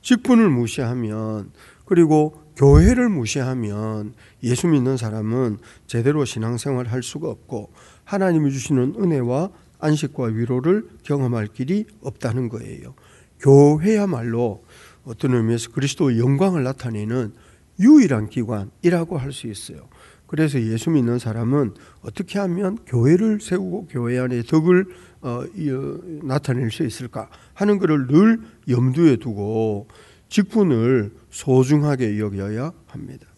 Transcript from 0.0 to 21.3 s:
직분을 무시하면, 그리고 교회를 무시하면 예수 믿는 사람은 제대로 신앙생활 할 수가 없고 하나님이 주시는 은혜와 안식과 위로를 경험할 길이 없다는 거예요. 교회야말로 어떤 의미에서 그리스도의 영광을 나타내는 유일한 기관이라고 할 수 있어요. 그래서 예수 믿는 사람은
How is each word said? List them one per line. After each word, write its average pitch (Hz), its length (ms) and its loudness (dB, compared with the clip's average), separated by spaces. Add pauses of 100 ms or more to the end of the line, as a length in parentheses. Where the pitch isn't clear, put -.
직분을 233 480 2
무시하면, 113 1000 -4 (360)
그리고 156 560 2 (140)
교회를 180 520 6
무시하면 110 1040 -4 (300)
예수 123 260 -2
믿는 135 300 2
사람은 110 580 -4 (300)
제대로 135 400 -2
신앙생활 120 600 -6
할 123 160 -6
수가 147 280 -8
없고 107 420 -14 (320)
하나님이 170 480 0
주시는 135 460 -2
은혜와 151 520 -2 (280)
안식과 147 480 -2
위로를 127 600 -2 (160)
경험할 120 460 -2
길이 180 380 -4 (160)
없다는 123 480 -6
거예요. 113 440 -14 (460)
교회야말로 143 1200 4 (420)
어떤 127 300 -2
의미에서 113 360 0
그리스도의 139 480 -2
영광을 143 440 0
나타내는 117 720 -6 (480)
유일한 180 480 6
기관이라고 151 920 -4
할 135 140 -8
수 - 140 -14
있어요. 90 420 -16 (380)
그래서 147 360 0
예수 113 260 -2
믿는 123 300 2
사람은 117 560 -2 (260)